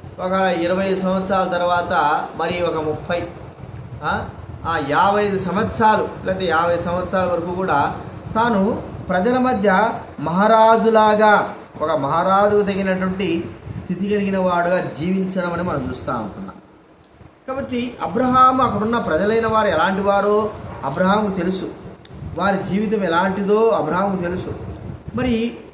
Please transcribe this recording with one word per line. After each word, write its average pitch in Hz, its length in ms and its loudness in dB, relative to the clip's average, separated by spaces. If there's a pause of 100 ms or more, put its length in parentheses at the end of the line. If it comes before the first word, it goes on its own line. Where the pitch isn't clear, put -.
(200)
ఒక 185 120 -4
ఇరవై 190 640 2
సంవత్సరాల 190 480 0
తర్వాత 175 920 0
మరి 175 280 -2
ఒక 160 200 -2
ముప్పై, 170 440 -4 (760)
ఆ, 196 260 -4 (360)
ఆ, 160 240 -2
యాభై 202 360 4
ఐదు 196 140 -2
సంవత్సరాలు 208 680 0 (160)
లేకపోతే 190 200 -2
యాభై 170 320 2
సంవత్సరాల 180 480 -2
వరకు 175 260 -2
కూడా 165 460 0 (380)
తాను 220 480 0 (260)
ప్రజల 202 280 2
మధ్య 208 520 2 (300)
మహారాజులాగా, 214 1400 4 (260)
ఒక 160 100 0
మహారాజుకు 190 680 2
తగినటువంటి 190 880 -2 (280)
స్థితి 190 320 -4
కలిగిన 196 280 0
వాడుగా 175 640 0
జీవించడం 185 540 -2
అని 175 100 -4
మనం 139 260 -4
చూస్తూ 131 220 -6
ఉంటున్నాం. 98 420 -8 (960)
కాబట్టి 254 540 -6
అబ్రహాము, 254 640 4
అక్కడున్న 214 340 0
ప్రజలైన 208 500 2
వారు 220 200 2
ఎలాంటి 185 340 2
వారో 202 480 2 (360)
అబ్రహాముకు 190 460 2
తెలుసు, 180 380 -2 (680)
వారి 190 260 0
జీవితం 202 400 0
ఎలాంటిదో 190 640 2
అబ్రహాముకు 175 540 0
తెలుసు. 175 320 -4 (600)
మరి 233 420 -2 (160)